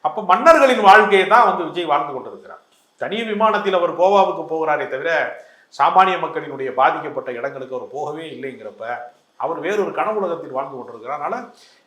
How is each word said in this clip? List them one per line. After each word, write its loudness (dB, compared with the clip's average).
அப்ப -4
மன்னர்களின் 6
வாழ்க்கையை 8
தான் 6
வந்து 0
விஜய் -6
வாழ்ந்து -2
கொண்டிருக்கிறார். -14
தனி -6
விமானத்தில் 0
அவர் -2
கோவாவுக்கு 2
போகிறாரே -2
தவிர, -4
சாமானிய 4
மக்களினுடைய -6
பாதிக்கப்பட்ட -2
இடங்களுக்கு -10
அவர் -12
போகவே -10
இல்லைங்கிறப்ப, -12
அவர் -6
வேறொரு -2
கனவுலகத்தில் -4
வாழ்ந்து -8
கொண்டிருக்கிறார். -12
அதனால -8